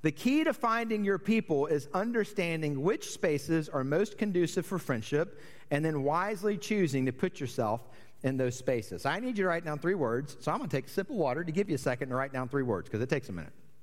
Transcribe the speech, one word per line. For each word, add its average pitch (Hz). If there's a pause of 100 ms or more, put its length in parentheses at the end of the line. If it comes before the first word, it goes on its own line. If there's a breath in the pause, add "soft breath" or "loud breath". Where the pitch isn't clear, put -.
The 156
key 285
to 294
finding 226
your 196
people 185
is 147
understanding 170
which 190
spaces 156
are 135
most 170
conducive 175
for 185
friendship, 143 (320 loud breath)
and 147
then 151
wisely 196
choosing 147
to 127
put -
yourself 120 (400 loud breath)
in 135
those 127
spaces. 110
I 160
need 254
you 196
to 180
write 170
down 151
three 170
words, 139
so 151
I'm 196
gonna 247
take 139
a -
sip 190
of 269
water 151
to 160
give 196
you 165
a 131
second 131
to 123
write 135
down 127
three 139
words, 104
'cause 110
it 127
takes 143
a 101
minute. 82 (300)